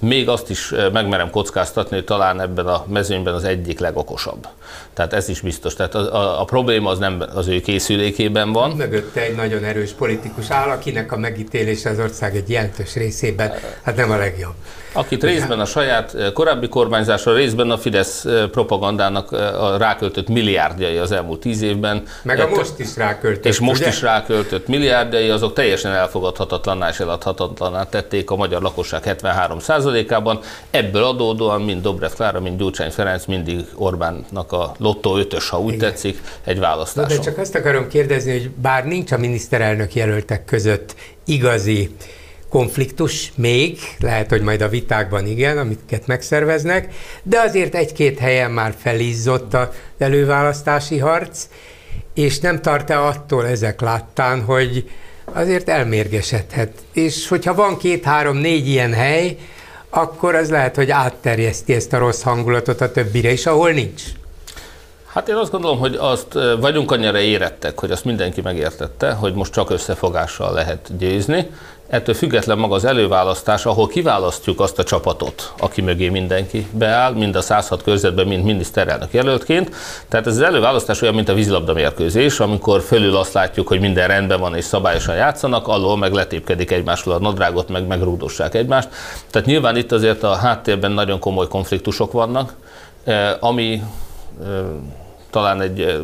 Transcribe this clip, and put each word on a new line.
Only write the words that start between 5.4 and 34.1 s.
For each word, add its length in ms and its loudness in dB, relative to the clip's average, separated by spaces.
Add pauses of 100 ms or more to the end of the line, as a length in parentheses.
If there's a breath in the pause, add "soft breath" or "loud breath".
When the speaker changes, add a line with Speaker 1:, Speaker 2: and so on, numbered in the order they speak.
Speaker 1:
biztos. 340 -6
Tehát 200 -4
a, 200 -2
a, 260 0
a 40 0
probléma 460 0
az 80 0
nem 260 -2 (100)
az 140 -2
ő 120 0
készülékében 920 0
van. 180 2
Speaker 2:
Mögötte 500 -4
egy 140 -2
nagyon 300 -2
erős 260 -4
politikus 600 -6
áll, 180 2
akinek 440 -4
a 60 -4
megítélése 720 -2
az 80 0
ország 380 -2
egy 140 -4
jelentős 440 -4
részében, 580 -2 (300 loud breath)
hát 140 -2
nem 140 2
a 60 4
legjobb. 380 -2 (400 loud breath)
Speaker 1:
Akit 280 -2
Speaker 2:
Igen. 120 4
Speaker 1:
részben 260 0
a 40 0
saját, 500 0
ö, 180 -2
korábbi 360 2
kormányzása, 680 2
részben 360 2
a 80 2
Fidesz, 460 0
ö, 260 2
propagandának, 840 0
ö, 200 0
a 240 0
ráköltött 520 0
milliárdjai 680 0
az 160 0
elmúlt 280 -4
tíz 220 -4
évben. 400 -2 (200 loud breath)
Speaker 2:
Meg 160 0
a 40 4
Speaker 1:
Ettől 140 2
Speaker 2:
most 220 -2
is 180 -8
ráköltött, 500 -2
Speaker 1:
És 120 2
most 220 2
Speaker 2:
ugye? 80 0
Speaker 1:
is 140 -2
ráköltött 640 0
milliárdjai, 640 2
azok 220 0
teljesen 400 2
elfogadhatatlanná 960 0
és 120 -6
eladhatatlanná 840 -4
tették 460 -4
a 60 0
magyar 260 -2
lakosság 420 -4
hetvenhárom 540 -2
százalékában. 800 0 (320 loud breath)
Ebből 340 2
adódóan 560 0
mind 220 -2
Dobrev 280 -2
Klára, 300 -2
mind 180 -4
Gyurcsány 320 -2
Ferenc 340 -2
mindig 400 -4 (100)
Orbánnak 800 -4